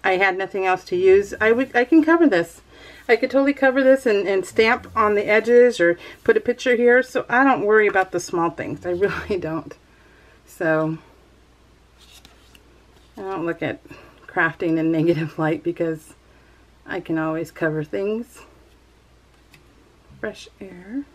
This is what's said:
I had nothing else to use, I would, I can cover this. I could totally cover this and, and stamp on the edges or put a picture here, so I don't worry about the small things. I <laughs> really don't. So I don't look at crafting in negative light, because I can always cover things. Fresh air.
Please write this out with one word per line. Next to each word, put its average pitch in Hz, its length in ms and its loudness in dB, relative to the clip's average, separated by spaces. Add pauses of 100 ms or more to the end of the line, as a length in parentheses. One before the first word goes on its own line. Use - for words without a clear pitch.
I 190 100 0
had 185 240 0
nothing 190 280 -6
else 185 200 0
to 180 100 -6
use, 190 440 4
I 220 120 2
would, 254 240 -2
I 240 80 2
can 311 200 4
cover 330 240 4
this. 170 340 0 (480)
I 226 80 4
could 254 140 -2
totally 277 220 2
cover 269 300 0
this 269 220 4
and, 202 220 0
and 190 180 -2
stamp 226 500 0
on 208 200 0
the 202 120 -2
edges 226 540 4
or 170 160 2 (260)
put 220 140 4
a - 20 2
picture 240 360 -2
here, 240 280 4
so - 240 -6
I 254 160 2
don't 247 220 2
worry 214 220 4
about 190 240 0
the 170 100 -4
small 170 300 -4
things. 151 340 -12
I 180 60 -6
<laughs> - 0 -
really 190 460 -4
don't. 160 380 -8 (720)
So 160 520 -2 (2250)
I - 40 -16
don't 311 240 -8
look 165 160 -6
at - 200 -8 (460)
crafting 165 500 -2
in 160 140 0
negative 160 460 -2
light, 156 240 -2
because 165 520 -6 (720)
I 175 160 -10
can 165 160 -4
always 160 340 -6
cover 156 320 -4
things. 208 560 -8 (1800)
Fresh - 280 -12 (140)
air. 190 420 -14 (120)